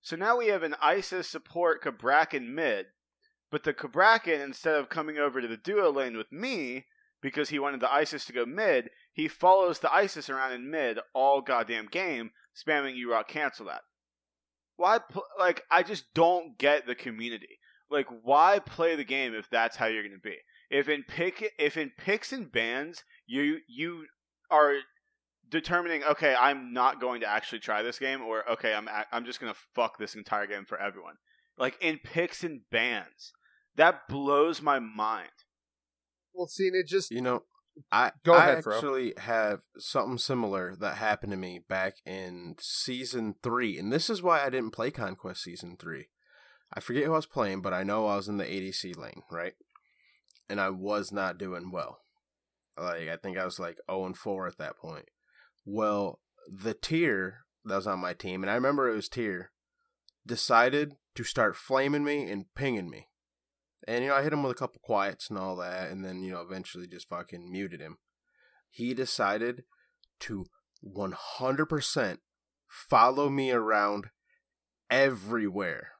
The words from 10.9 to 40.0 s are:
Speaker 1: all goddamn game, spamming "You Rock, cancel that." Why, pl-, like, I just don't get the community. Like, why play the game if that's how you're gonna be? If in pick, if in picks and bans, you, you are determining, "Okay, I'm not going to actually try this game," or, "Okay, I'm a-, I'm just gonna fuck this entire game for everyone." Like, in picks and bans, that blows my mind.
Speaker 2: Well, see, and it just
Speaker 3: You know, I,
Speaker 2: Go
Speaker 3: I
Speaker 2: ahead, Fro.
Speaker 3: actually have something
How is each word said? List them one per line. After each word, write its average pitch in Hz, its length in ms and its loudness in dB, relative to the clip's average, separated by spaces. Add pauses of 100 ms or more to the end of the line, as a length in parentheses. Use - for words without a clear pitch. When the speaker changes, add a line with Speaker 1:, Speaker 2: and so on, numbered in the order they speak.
Speaker 1:
all 139 280 4
goddamn 117 460 0
game, 143 440 -4 (240)
spamming 143 400 -2
"You 123 160 -4
Rock, 110 160 2
cancel 143 400 -4
that." 62 140 -10 (920)
Why, 190 220 4
pl-, - 260 -6 (140)
like, 180 320 2
I 185 140 8
just 185 320 -8
don't 165 420 4
get 139 300 4
the 123 80 -2
community. 113 640 -10 (320)
Like, 143 160 0 (160)
why 156 360 8
play 165 360 2
the 147 80 -2
game 131 320 -2
if 107 140 -8
that's 117 280 2
how 117 80 0
you're 110 180 0
gonna 98 180 -10
be? 104 160 -10 (320)
If 143 200 2
in 143 180 0
pick, 185 400 -2 (120)
if 147 180 2
in 147 200 -4
picks 208 360 -2
and 214 180 -10
bans, 127 520 -4 (240)
you, 143 400 0
you 156 400 -8 (420)
are 147 280 6 (680)
determining, 165 560 -2
"Okay, 147 300 4
I'm 127 400 4
not 127 260 4
going 123 220 -2
to 107 60 -2
actually 110 320 -2
try 107 240 0
this 120 160 -6
game," 135 240 -4
or, 110 260 -4
"Okay, 113 240 0
I'm 107 140 -4
a-, 107 240 -4
I'm 120 140 -4
just 120 140 -10
gonna 113 140 -8 (220)
fuck 113 240 -2
this 107 160 -8
entire 104 320 -4
game 98 180 -8
for 87 140 -10
everyone." 92 380 -8 (380)
Like, 131 240 -2
in 160 240 -2
picks - 400 -4
and 151 180 -8 (100)
bans, 113 600 -4 (440)
that 175 340 4
blows 143 500 2
my 143 200 2
mind. 107 500 -6 (1040)
Speaker 2:
Well, 180 140 -4
see, 190 180 -2
and 185 100 2
it 180 120 2
just 180 240 -2
Speaker 3:
You 120 100 -4
know, 127 220 0 (480)
I, 117 200 4 (120)
Speaker 2:
Go 170 100 8
Speaker 3:
I 175 40 12 (120)
Speaker 2:
ahead, 156 140 2
Fro. 107 120 0
Speaker 3:
actually 131 420 -2
have 107 440 0 (160)
something 123 400 -4